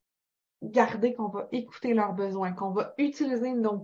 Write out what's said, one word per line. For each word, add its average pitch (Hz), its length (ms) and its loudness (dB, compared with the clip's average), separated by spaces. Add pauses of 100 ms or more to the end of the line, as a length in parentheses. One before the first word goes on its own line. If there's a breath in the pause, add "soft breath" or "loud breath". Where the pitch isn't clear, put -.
(640)
garder, 226 520 2
qu'on 214 140 -4
va 202 240 -6
écouter 240 420 -2
leurs 208 180 2
besoins, 190 400 -2
qu'on 190 180 -4
va 190 280 -2
utiliser 262 560 0
nos 214 300 0